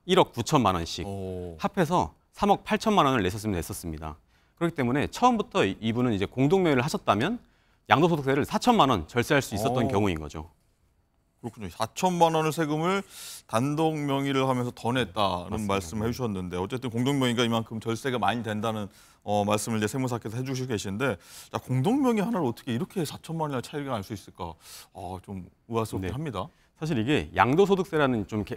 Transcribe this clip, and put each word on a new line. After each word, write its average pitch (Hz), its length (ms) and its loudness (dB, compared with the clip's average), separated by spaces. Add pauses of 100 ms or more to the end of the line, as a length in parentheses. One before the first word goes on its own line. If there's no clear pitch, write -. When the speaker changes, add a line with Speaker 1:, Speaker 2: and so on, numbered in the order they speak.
Speaker 1:
일억 180 260 4
구천만 113 420 2
원씩 85 320 -6
Speaker 2:
오. 92 540 -8
Speaker 1:
합해서 175 540 0 (180)
삼억 202 320 0
팔천만 202 420 2
원을 131 160 2
내셨으면 101 320 -2
됐었습니다. 80 600 -6 (400)
그렇기 170 180 -2
때문에 127 320 2
처음부터 208 600 2
이-, 98 140 -2
이분은 113 340 2
이제 95 120 0
공동 165 380 2
명의를 135 180 4
하셨다면 135 560 0 (500)
양도소득세를 143 560 4
사천만 208 460 4
원 90 160 2
절세할 131 340 2
수 - 140 -4
있었던 117 300 2
Speaker 2:
오. 101 40 0
Speaker 1:
경우인 98 300 2
거죠. 78 320 -10 (920)
Speaker 2:
그렇군요. 110 280 -10
사천만 165 640 2
원을 156 160 2
세금을 160 540 0 (420)
단독 147 500 0
명의를 139 520 0
하면서 123 260 0
더 117 160 -4
냈다는 98 600 0
Speaker 1:
맞습니다. 104 220 -2
Speaker 2:
말씀을 98 360 -2
해주셨는데 98 480 -4
어쨌든 117 340 -4
공동 127 300 0
명의가 123 240 2
이만큼 113 340 0
절세가 117 400 -2
많이 107 240 0
된다는, 107 460 -4 (340)
어, 104 220 0
말씀을 107 340 0
이제 107 80 2
세무사께서 120 520 -4
해주시고 131 280 -4
계시는데 107 500 -2 (360)
자, 113 60 -4
공동 156 440 0
명의 226 220 2
하나를 233 200 -2
어떻게 117 300 -4
이렇게 185 300 -4
사천만 160 380 -8
원이나 139 180 -4
차이가 143 320 -8
날 101 100 -4
수 113 100 -12
있을까? 87 420 -12 (380)
아, 92 320 -10
좀 92 220 -12 (220)
의아스럽긴 110 400 -2
Speaker 1:
네. 87 40 -2
Speaker 2:
합니다. 123 360 -6 (320)
Speaker 1:
사실 156 180 -2
이게 107 380 0
양도소득세라는 147 920 4
좀 107 140 -4
이렇게 110 160 -6